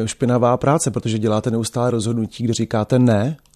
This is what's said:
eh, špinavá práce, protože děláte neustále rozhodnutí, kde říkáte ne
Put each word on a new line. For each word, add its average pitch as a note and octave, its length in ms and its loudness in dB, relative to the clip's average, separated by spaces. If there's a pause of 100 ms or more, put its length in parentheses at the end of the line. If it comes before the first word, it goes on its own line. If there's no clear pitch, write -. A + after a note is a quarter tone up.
eh, A2 40 -4
špinavá B2 480 2
práce, C#3 340 0
protože A2 280 -2
děláte G#2+ 320 0
neustále A#2 400 -2
rozhodnutí, A#2 540 -2
kde A#2 100 0
říkáte A2+ 440 0
ne B2 380 2 (200)